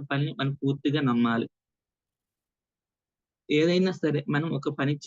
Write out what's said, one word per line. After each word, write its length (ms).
పనిని 280
మనం 140
పూర్తిగా 480
నమ్మాలి. 460
ఏదైనా 400
సరే 380
మనం 200
ఒక 200
పని 380